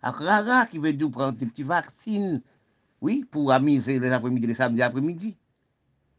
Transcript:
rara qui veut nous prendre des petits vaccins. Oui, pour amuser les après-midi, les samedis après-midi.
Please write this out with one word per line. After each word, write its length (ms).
rara 680
qui 100
veut 160
nous 160
prendre 280
des 100
petits 160
vaccins. 760
Oui, 280
pour 220
amuser 480
les 120
après-midi, 360
les 60
samedis 300
après-midi. 520